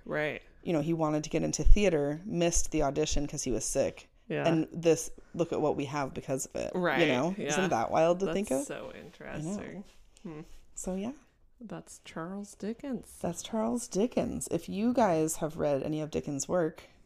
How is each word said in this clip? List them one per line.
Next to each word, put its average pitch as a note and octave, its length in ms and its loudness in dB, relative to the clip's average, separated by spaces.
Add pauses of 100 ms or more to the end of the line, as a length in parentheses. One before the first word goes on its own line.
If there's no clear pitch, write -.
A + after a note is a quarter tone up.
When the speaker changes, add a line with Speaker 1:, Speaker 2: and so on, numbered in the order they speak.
Speaker 1:
Right. D3+ 380 -4 (200)
Speaker 2:
you F#3 120 0
know, D3 80 4
he D#3+ 100 0
wanted D#3 320 0
to - 60 -10
get D#3+ 120 0
into D#3 220 0
theater, D#3 640 6
missed E3+ 460 2
the D#3 100 2
audition D3 440 2
'cause C#3+ 180 -6
he C3 60 -2
was G#2+ 140 0
sick. - 440 -2 (200)
Speaker 1:
Yeah. D3 180 -2
Speaker 2:
And E3 260 2
this, E3 380 2 (240)
look E3+ 200 0
at G2+ 80 2
what D3 140 2
we C#3 100 -2
have C3+ 260 -4
because D3+ 340 -4
of - 80 -18
it. - 200 -4
Speaker 1:
Right, E3+ 260 2
Speaker 2:
You E3 80 6
know? C3 300 2
Speaker 1:
yeah. D3 100 -4
Speaker 2:
Isn't D3 220 2
that A#2 200 2
wild E3+ 300 4
to G3 60 0
Speaker 1:
That's D#3+ 80 -2
Speaker 2:
think G3+ 160 -2
of? C#4 160 0
Speaker 1:
so - 280 -8
Speaker 2:
I - 40 -14
know. - 80 -14
Speaker 1:
interesting. D#3 760 -8 (380)
Hmm. D#3 180 -12 (340)
Speaker 2:
So, F#3 220 -6
yeah. G#3+ 160 -4 (480)
Speaker 1:
That's F#3 440 -14
Charles F#3+ 520 -10
Dickens. A#3 680 -8
Speaker 2:
That's F3 200 -4
Charles A3+ 460 -2
Dickens. - 600 0
If - 180 -2
you G#3 240 0
guys E3 440 4
have D#3+ 200 -4
read D3 260 2
any D#3 200 -2
of D3 80 -6
Dickens' D3 380 -2
work E3 360 0 (220)